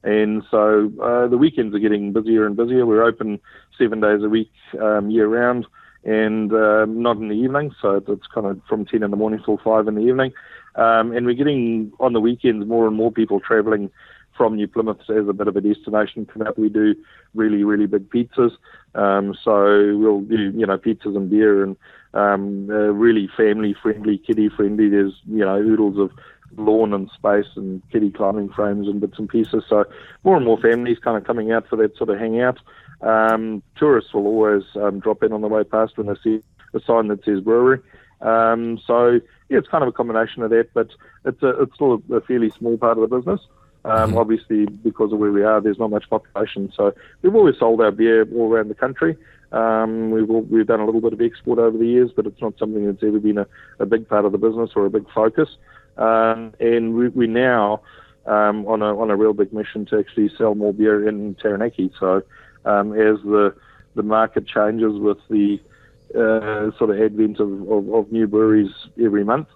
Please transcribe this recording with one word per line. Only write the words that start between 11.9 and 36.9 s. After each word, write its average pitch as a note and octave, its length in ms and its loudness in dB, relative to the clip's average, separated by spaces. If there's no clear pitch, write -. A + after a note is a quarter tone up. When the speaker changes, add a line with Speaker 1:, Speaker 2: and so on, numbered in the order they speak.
Speaker 1:
on B2+ 140 0
the A2+ 80 2
weekends A2+ 460 0
more A2+ 200 2
and A2 80 0
more A2+ 160 0
people G#2+ 300 0
travelling G#2+ 500 0
from A2 180 0
New G#2 140 -4
Plymouth A2 400 -4
as G#2+ 180 0
a G2+ 60 -2
bit G2+ 160 -2
of F#2+ 80 -2
a G2 40 0
destination. G#2 640 -2
Come A2 160 -12
out, G#2+ 160 -6
we G#2+ 100 0
do G#2+ 260 2
really, G#2+ 300 0
really G#2 220 0
big G2 240 -4
pizzas. A#2+ 420 0
Um, G2+ 480 0
so G#2 540 4
we'll G#2 240 2
do, G#2 340 -2
you A2 120 -2
know, F#2+ 120 -2
pizzas G#2 380 -4
and G2 140 -4
beer G#2 340 4
and, G2 120 -4
um, G2+ 560 -2
uh, G#2+ 40 -6
really G#2+ 440 2
family-friendly, G#2+ 840 0
kiddie-friendly. G#2+ 720 0
There's, G2 240 2
you G#2+ 180 -2
know, F#2+ 140 0
oodles G#2+ 400 2
of G2 140 0
lawn G#2+ 360 2
and G2 160 -6
space G2+ 360 0
and - 340 -10
kiddie G#2 200 0
climbing G2+ 400 -4
frames G2+ 380 -4
and G2+ 120 -4
bits G2+ 180 -8
and G#2+ 100 -10
pieces. G#2+ 400 -2
So G#2 160 2
more F#3 140 4
and C3+ 80 0
more A2+ 140 2
families A#2 400 0
kind A#2 180 -4
of G2 80 -6
coming A2+ 280 -4
out A2+ 160 -2
for A2+ 80 -4
that G#2+ 200 0
sort A2 140 -4
of G2+ 80 -2
hangout. A#2 400 -2
Um, A2 600 0
tourists C#3 380 2
will G2+ 120 0
always, G#2+ 360 2
um, G2+ 240 -2
drop G#2+ 220 -2
in A2 100 0
on G#2+ 80 -6
the G#2+ 80 -4
way G#2+ 160 0
past A2 340 -2
when G#2+ 100 -6
they G2+ 140 -4
see A2 200 -2
a A2 60 -4
sign A2+ 280 0